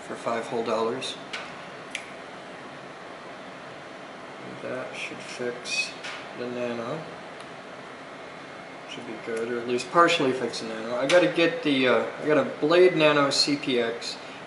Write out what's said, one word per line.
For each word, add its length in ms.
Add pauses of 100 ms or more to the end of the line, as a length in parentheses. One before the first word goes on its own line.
for 80
five 320
whole 160
dollars. 520 (3500)
That 340
should 220
fix 720 (500)
the 80
Nano. 540 (1900)
Should 180
be 60 (120)
good, 260
or 80
at 80
least 240
partially 400
fix 300
the 80
Nano. 260
I 100
gotta 220
get 360
the, 260
uh, 160 (160)
I 40
got 120
a 80
Blade 500
Nano 340
C 280
P 240
X. 340 (320)